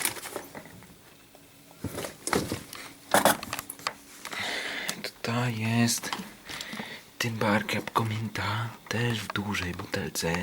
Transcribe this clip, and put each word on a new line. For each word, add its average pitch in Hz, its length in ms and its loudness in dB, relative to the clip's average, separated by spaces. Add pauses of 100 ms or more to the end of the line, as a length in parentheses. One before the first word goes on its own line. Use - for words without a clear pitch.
(4000)
Tutaj 120 540 0
jest 117 540 4 (1040)
tymbark, 107 560 4
jabłko, - 320 2
mięta, 110 640 0 (200)
też 117 320 2
w 92 120 -6
dużej 98 380 0
butelce. 87 560 -2 (160)